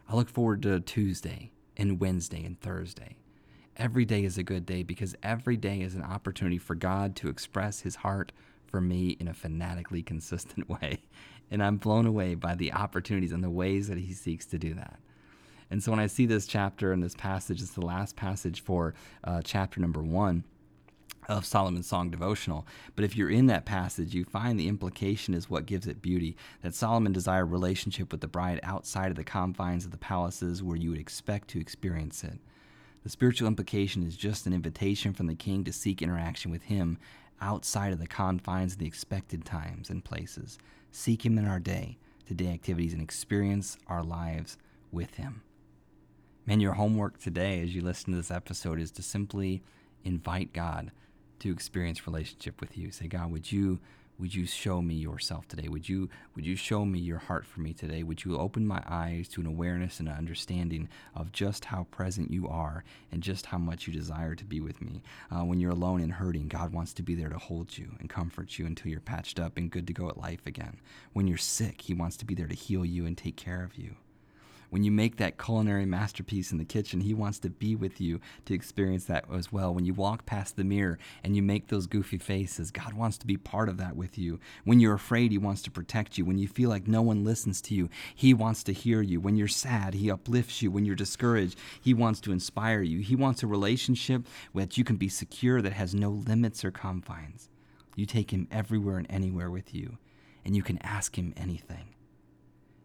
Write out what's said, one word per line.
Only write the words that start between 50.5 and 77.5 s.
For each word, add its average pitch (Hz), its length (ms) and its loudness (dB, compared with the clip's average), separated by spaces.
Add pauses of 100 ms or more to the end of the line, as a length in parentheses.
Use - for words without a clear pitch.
God 82 380 -4 (480)
to 98 120 -2
experience 85 560 -4
relationship 80 540 -8
with - 160 -10
you. 87 140 -8
Say, - 160 -10
"God, 85 240 -4
would 80 200 -6
you, 98 280 2 (400)
would 92 140 -4
you 90 120 0
show 92 360 -2
me 85 120 0
yourself 78 540 -4
today? 78 200 -8
Would 80 220 -6
you, 95 180 -2 (280)
would 78 100 -8
you 90 100 0
show 104 300 0
me 92 140 0
your 85 180 -2
heart - 300 -4
for - 140 -10
me 80 120 -4
today? 80 300 -6
Would 80 200 -6
you 90 140 -2
open 104 280 0
my - 220 0
eyes 85 420 -4
to - 120 -6
an 82 60 -2
awareness 87 520 -2
and 78 80 -4
an 76 80 -6
understanding 82 720 -4 (280)
of 82 160 -6
just 101 340 -4
how 92 200 -4
present 92 460 -4
you 90 160 -2
are 80 360 -4 (280)
and 87 120 -4
just 92 240 -6
how 92 100 -4
much 85 300 -2
you 82 60 -4
desire 80 420 -4
to 101 100 -12
be 78 160 -4
with 78 200 -8
me?" - 200 -8 (300)
Uh, 85 120 -2
when 87 160 4
you're 90 120 4
alone 90 280 2
and 82 140 2
hurting, 87 340 0
God 82 240 -4
wants 85 220 -4
to - 80 -6
be 85 140 0
there 80 140 -2
to 80 100 -6
hold 85 360 -6
you 69 240 -12
and - 80 -10
comfort 85 520 -6
you 82 80 -2
until 82 240 -4
you're 78 100 -6
patched - 380 -6
up 82 180 -4
and 87 140 -2
good 87 160 -4
to 90 60 -4
go 87 160 -4
at - 100 -8
life 85 260 -10
again. - 340 -10 (340)
When 98 120 2
you're 87 120 4
sick, - 440 -2
he 92 140 -4
wants 85 220 -2
to - 80 -10
be 101 100 -2
there 87 120 -2
to 85 80 -6
heal 92 300 0
you 85 220 0
and 85 100 -2
take - 180 -6
care 90 280 -6
of 90 120 -12
you. - 200 -12 (760)
When 98 120 4
you 104 80 6
make 110 260 4
that 95 200 0
culinary 107 480 2
masterpiece 95 680 -2
in 87 60 0
the 80 80 -2
kitchen, 101 340 -2
he 104 140 2
wants 104 260 -2
to 90 100 -2
be 107 260 0